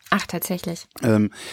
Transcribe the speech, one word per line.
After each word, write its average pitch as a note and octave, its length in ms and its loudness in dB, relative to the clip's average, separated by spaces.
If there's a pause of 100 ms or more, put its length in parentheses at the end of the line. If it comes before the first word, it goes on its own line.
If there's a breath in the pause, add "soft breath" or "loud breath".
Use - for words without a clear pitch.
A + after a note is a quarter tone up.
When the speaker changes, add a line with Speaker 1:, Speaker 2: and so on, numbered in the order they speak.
(120)
Speaker 1:
Ach, - 160 0
tatsächlich. - 600 -6 (160)
Speaker 2:
Ähm, G#2+ 280 4 (220 loud breath)